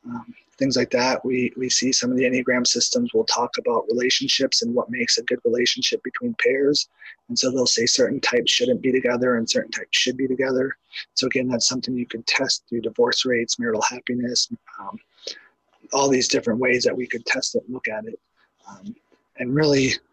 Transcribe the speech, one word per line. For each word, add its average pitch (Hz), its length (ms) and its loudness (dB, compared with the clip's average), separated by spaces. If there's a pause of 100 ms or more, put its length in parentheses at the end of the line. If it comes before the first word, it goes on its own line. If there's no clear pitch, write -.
Um, 120 300 -12 (280)
things 131 160 2
like 123 140 0
that. 127 380 2
We, 123 220 0 (100)
we 127 80 -4
see 127 220 0
some 127 200 0
of 127 60 0
the 127 120 2
Enneagram 123 360 0
systems 120 480 0
will 113 120 2 (140)
talk 120 180 -2
about 117 360 -2
relationships 127 680 0
and 117 140 -2
what 226 220 -2
makes 240 200 0
a 233 120 -4
good 247 140 -2
relationship 123 600 0
between 127 320 -6 (100)
pairs. 139 420 4 (400)
And 120 120 -4
so 131 100 2
they'll 127 300 2
say - 80 2
certain 127 340 2 (100)
types 120 200 2
shouldn't 123 300 2
be 131 100 2
together 123 460 2
and 113 120 -2
certain - 220 -2
types - 260 -4
should 127 200 0
be 135 100 -2
together. 131 380 0 (500)
So 135 120 0
again, 127 220 0
that's 120 180 0
something 127 300 -4
you 123 160 -4
can 117 100 -10
test - 440 -2
through 117 140 -4
divorce 120 440 2
rates, 117 340 0
marital 113 220 0 (120)
happiness, 123 460 -2 (400)
um, 98 160 -12 (1000)
all 139 160 4
these 127 240 4
different 120 260 0
ways 123 240 2
that 123 160 2
we 123 80 -4
could 117 180 -8
test - 300 -4
it 113 100 0
and - 80 -10
look 127 140 -8 (100)
at 107 80 -8
it. - 140 -12 (500)
Um, 196 260 -16 (440)
and 123 160 -2
really 139 380 4 (200)